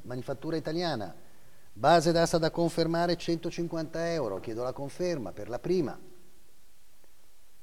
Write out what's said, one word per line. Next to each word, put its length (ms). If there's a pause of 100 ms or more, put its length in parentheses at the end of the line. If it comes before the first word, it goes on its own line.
manifattura 540
italiana. 580 (580)
Base 400
d'asta 260
da 120
confermare 680
centocinquanta 960
euro. 280
Chiedo 220
la 100
conferma 600
per 160
la 100
prima, 400 (1600)